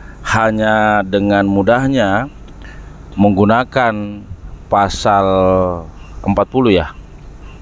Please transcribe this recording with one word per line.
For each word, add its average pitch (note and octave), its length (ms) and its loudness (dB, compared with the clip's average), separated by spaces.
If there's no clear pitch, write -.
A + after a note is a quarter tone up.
hanya G#2+ 800 2
dengan G2+ 480 0
mudahnya A#2 800 0
menggunakan G#2 1040 2
pasal G2+ 560 2
empat G2+ 300 0
puluh, A#2+ 240 4
ya, E2 160 -2